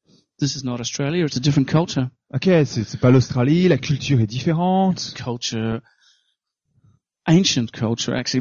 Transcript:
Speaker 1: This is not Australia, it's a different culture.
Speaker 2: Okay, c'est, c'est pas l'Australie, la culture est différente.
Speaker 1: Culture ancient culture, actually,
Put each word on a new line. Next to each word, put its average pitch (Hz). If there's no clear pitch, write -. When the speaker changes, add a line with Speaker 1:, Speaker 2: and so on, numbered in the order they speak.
Speaker 1:
This 135
is 135
not 123
Australia, 143
it's 143
a 127
different 143
culture. 151
Speaker 2:
Okay, 139
c'est, 160
c'est -
pas 127
l'Australie, 131
la 160
culture 139
est 110
différente. 175
Speaker 1:
Culture 113
ancient 170
culture, 117
actually, 127